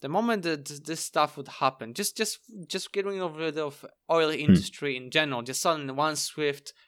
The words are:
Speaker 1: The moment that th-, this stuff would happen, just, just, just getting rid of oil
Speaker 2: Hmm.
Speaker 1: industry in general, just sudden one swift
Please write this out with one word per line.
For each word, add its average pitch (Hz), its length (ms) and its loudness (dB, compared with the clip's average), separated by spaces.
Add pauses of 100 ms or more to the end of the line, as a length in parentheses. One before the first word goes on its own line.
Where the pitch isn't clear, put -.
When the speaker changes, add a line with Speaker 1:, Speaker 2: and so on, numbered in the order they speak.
Speaker 1:
The 139 80 -8
moment 214 360 0
that 156 200 -2
th-, 143 200 -12
this 160 160 -6
stuff 151 360 0
would 139 120 -12
happen, 135 440 -2
just, - 240 -4
just, - 220 -4 (280)
just - 260 -6
getting 196 280 -2 (140)
rid 156 240 -4
of 147 260 -6 (260)
oil 160 220 6
Speaker 2:
Hmm. 151 80 -2
Speaker 1:
industry 147 560 4
in 127 140 -10
general, 143 320 2
just 127 180 -6
sudden 147 340 0
one 151 220 2
swift 143 560 -4 (160)